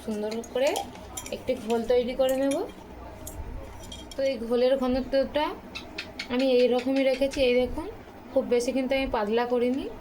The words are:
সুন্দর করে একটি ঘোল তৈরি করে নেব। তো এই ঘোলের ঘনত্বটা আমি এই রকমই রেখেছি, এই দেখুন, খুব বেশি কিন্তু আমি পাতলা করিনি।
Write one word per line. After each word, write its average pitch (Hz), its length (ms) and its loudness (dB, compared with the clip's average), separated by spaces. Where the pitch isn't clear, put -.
সুন্দর 214 260 -4
করে 269 160 2
একটি - 160 -2
ঘোল 226 160 2
তৈরি 247 300 4
করে 262 200 4
নেব। 277 140 2
তো - 40 -4
এই 269 60 0
ঘোলের 247 340 4
ঘনত্বটা 262 640 2
আমি 262 120 2
এই 247 140 8
রকমই 269 380 2
রেখেছি, 269 280 0
এই 247 120 6
দেখুন, 302 260 -2
খুব 262 120 2
বেশি 240 240 2
কিন্তু 262 200 0
আমি 269 180 0
পাতলা 220 280 2
করিনি। 247 320 2